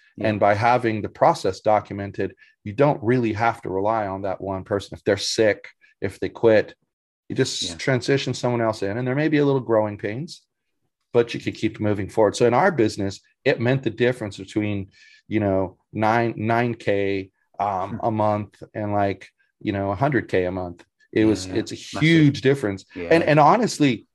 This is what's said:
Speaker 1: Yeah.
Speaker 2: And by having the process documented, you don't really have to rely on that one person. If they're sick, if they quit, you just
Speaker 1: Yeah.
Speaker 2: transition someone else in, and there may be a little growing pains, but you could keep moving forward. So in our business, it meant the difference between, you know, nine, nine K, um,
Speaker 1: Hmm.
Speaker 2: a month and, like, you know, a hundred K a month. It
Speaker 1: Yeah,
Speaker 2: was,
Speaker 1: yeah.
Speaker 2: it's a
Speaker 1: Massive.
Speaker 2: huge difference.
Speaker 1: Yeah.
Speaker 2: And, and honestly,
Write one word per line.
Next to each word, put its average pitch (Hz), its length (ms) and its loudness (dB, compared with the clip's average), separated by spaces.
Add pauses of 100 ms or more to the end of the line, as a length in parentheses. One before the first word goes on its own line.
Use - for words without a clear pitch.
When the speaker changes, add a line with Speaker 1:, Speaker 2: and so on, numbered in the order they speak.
(160)
Speaker 1:
Yeah. 107 120 -2
Speaker 2:
And 107 120 0
by 104 140 4
having 113 480 2
the 98 80 -6
process - 500 0
documented, 101 720 -2 (300)
you 104 80 -10
don't 139 300 2
really 117 320 0
have 113 280 0
to - 60 -10
rely 101 380 -2
on 95 160 -8
that 95 180 -6
one 95 240 -6
person. 98 320 -4
If - 80 -16
they're 101 140 2
sick, - 500 0 (320)
if 101 200 -6
they 92 100 -4
quit, 110 440 2 (540)
you - 80 -8
just - 260 -2
Speaker 1:
Yeah. 90 140 -8
Speaker 2:
transition 135 560 0
someone 120 300 -2
else 110 200 -2
in, 98 140 -4
and 123 100 -6
there 127 100 -2
may 151 120 0
be 151 100 2
a 147 60 2
little 139 160 2
growing 107 380 0
pains, 117 440 -8 (720)
but 117 220 2
you - 60 -6
could 101 140 -6
keep 107 260 -4
moving 104 280 -2
forward. 104 280 2
So 123 100 4
in 120 80 4
our 180 180 2
business, 107 480 -2 (240)
it 131 160 0
meant 131 220 0
the 117 80 -2
difference 117 480 -2
between, 101 520 -4 (380)
you 107 120 0
know, 95 380 0 (140)
nine, 113 440 0
nine 117 380 0
K, 98 560 -2 (280)
um, 98 320 -4
Speaker 1:
Hmm. 113 160 -6
Speaker 2:
a 117 40 0
month 107 520 -2 (120)
and, 104 180 -6
like, 101 360 -2 (320)
you 107 120 -4
know, 98 180 -2
a 101 40 -2
hundred 131 340 0
K 92 160 0
a 90 80 -4
month. 90 320 -10 (280)
It - 80 2
Speaker 1:
Yeah, 110 60 4
Speaker 2:
was, 95 200 0
Speaker 1:
yeah. 92 80 -8
Speaker 2:
it's 110 180 -4
a - 20 -12
Speaker 1:
Massive. - 260 -8
Speaker 2:
huge 156 420 4
difference. 131 420 0 (100)
Speaker 1:
Yeah. 87 160 -10
Speaker 2:
And, 165 120 6
and 151 180 4
honestly, 151 760 4